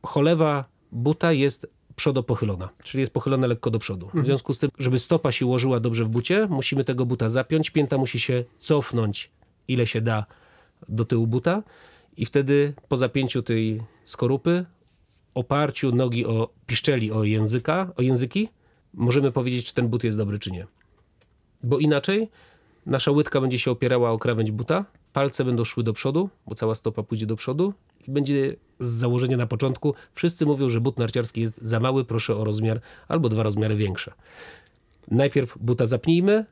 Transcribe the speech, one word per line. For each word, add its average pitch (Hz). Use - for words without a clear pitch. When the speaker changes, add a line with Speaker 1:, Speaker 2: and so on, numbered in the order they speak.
Speaker 1:
cholewa 151
buta 156
jest 135
przodopochylona, 107
czyli -
jest 131
pochylona 131
lekko 120
do 113
przodu. 98
W -
Speaker 2:
Mhm. 151
Speaker 1:
związku 139
z -
tym, 143
żeby 127
stopa 156
się 131
ułożyła 123
dobrze 113
w 110
bucie, 170
musimy 135
tego 127
buta 120
zapiąć, 131
pięta 143
musi 127
się 123
cofnąć, 117
ile 120
się 113
da, 110
do 113
tyłu 113
buta 147
i 113
wtedy 143
po 139
zapięciu 127
tej 110
skorupy, 170
oparciu 139
nogi 120
o 113
piszczeli, 117
o 110
języka, 120
o 123
języki, 131
możemy 123
powiedzieć, 123
czy -
ten 120
but 113
jest 110
dobry, 101
czy 98
nie. 90
Bo 123
inaczej 156
nasza 131
łydka 147
będzie 127
się 131
opierała 120
o 113
krawędź 110
buta, 123
palce 139
będą 120
szły 120
do 113
przodu, 156
bo 107
cała 113
stopa 110
pójdzie 107
do 110
przodu 170
i -
będzie 139
z 123
założenia 123
na 120
początku: 131
„Wszyscy 170
mówią, 139
że 117
but 123
narciarski 117
jest 113
za 113
mały, 131
proszę 113
o 110
rozmiar 110
albo 151
dwa 110
rozmiary 107
większe”. 98
Najpierw 135
buta 120
zapnijmy 175